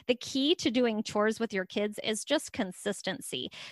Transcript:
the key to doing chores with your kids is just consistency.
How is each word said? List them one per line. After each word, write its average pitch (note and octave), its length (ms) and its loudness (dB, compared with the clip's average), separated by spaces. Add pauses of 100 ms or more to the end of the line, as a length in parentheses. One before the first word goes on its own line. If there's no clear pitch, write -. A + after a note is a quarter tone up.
the B3 80 6
key C#4 400 2
to D4 160 2
doing A3+ 320 4
chores G#3+ 360 2
with A3+ 140 -2
your F#3 120 -2
kids G#3 380 -2
is G#3+ 220 -2
just - 260 0
consistency. F#3 1000 -4 (200)